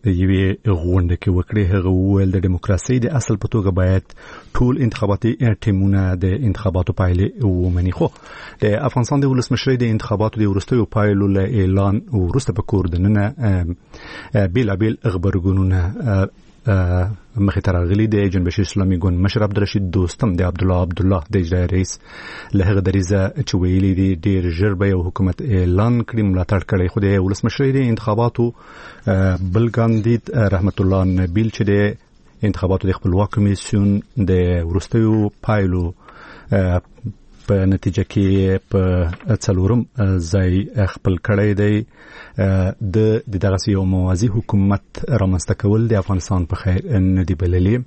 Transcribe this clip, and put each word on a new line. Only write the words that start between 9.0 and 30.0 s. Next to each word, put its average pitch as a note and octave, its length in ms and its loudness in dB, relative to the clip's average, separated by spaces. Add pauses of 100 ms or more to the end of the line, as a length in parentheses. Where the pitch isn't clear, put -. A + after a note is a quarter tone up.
د C3 80 2
ولسمشرۍ B2+ 480 0
د A#2 140 0
انتخاباتو G#2+ 500 -2
د G2 80 2
وروستیو G#2 360 0 (100)
پایلو G2+ 420 2
له F#2+ 80 -2 (160)
اعلان G2 360 2 (120)
وروسته F#2 480 -2
په - 100 -6
کور F2 240 0
دننه، G2+ 320 2 (240)
ام، F2 240 -2 (760)
بیلابیل A2 500 0 (100)
غبرګونونه، F#2 680 0 (360)
ا، F#2+ 100 2 (480)
ا، - 20 4 (720)
مخې F#2+ 180 -2
ته G2+ 100 2
راغلي. F#2 380 2
د G2+ 200 2
جنبش F2 260 0
اسلامي F#2 440 0
ګوند F2+ 220 0
مشر G#2+ 200 0
عبدالرشید G2 500 -2
دوستم F#2+ 420 0
د F2+ 100 0
عبدالله F2+ 380 0
عبدالله F#2 340 0 (140)
د F#2+ 100 0
اجرایي F2+ 300 0
رئیس F#2 180 0 (680)
له F#2+ 120 2
هغه G2 180 2
دریځه F#2+ 600 0
چې - 140 -4
ویلي F#2+ 380 2
دي F#2+ 160 2
ډېر F2 440 0
ژر G#2 200 2
به G2 120 2
یو F2+ 160 0
حکومت F#2+ 380 -2
اعلان G2+ 540 2
کړي A2 300 -2
ملاتړ F#2 320 0 (100)
کړی. F#2 220 2
خو G2+ 120 0
د G2 80 2 (120)
ولسمشرۍ A2+ 500 -2
د C3+ 160 2
انتخاباتو، A#2 580 0
ا، - 880 -2 (200)
بل A#2 200 2
کاندید A2+ 560 0 (220)